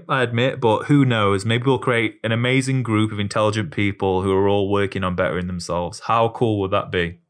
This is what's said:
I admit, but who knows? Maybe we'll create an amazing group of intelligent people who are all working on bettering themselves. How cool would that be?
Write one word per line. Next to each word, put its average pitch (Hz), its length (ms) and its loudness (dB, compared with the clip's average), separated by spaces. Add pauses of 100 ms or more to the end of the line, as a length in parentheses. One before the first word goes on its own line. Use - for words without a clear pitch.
I 139 140 0
admit, 120 360 0
but 113 260 2
who 143 200 6
knows? 101 400 2
Maybe 117 200 0
we'll 135 120 4
create 117 460 -2
an 113 80 -2
amazing 127 500 0
group 110 300 0
of 104 80 -6
intelligent 104 500 0
people 95 540 -2
who 98 100 0
are 98 160 2
all 101 220 2
working 101 320 -2
on 90 120 -2
bettering 90 300 -2
themselves. 87 540 -6
How 117 300 0
cool 110 320 0
would 95 100 -2
that 101 200 -2
be? 87 280 -2 (100)